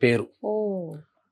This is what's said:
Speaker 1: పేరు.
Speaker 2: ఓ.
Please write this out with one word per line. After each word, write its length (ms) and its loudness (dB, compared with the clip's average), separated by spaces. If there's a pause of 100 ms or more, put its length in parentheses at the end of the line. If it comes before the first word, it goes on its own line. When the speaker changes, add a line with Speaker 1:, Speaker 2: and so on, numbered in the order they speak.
Speaker 1:
పేరు. 240 4 (160)
Speaker 2:
ఓ. 500 -4 (380)